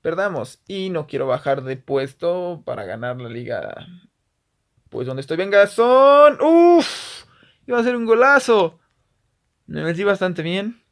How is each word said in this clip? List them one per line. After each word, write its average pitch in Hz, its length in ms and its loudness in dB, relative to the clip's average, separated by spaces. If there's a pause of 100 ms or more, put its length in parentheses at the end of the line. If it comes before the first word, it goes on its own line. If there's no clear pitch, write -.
perdamos. 165 640 -6
Y 190 220 -8
no 160 180 -6
quiero 135 200 -6
bajar 135 360 -4
de 131 140 -10
puesto 165 880 -6
para 107 220 -10
ganar 120 340 -10
la 120 80 -14
liga. 117 600 -10 (1000)
Pues - 180 -10
donde 131 140 -10
estoy, 147 160 -8
venga, 196 300 4
son. 262 760 6
¡Uf! 339 840 2 (400)
Iba 240 120 -2
a 233 60 0
ser 247 100 0
un 233 120 -6
golazo. 226 760 2 (840)
Me 151 160 -10
metí 165 200 -4
bastante 185 380 -2
bien. 190 520 -6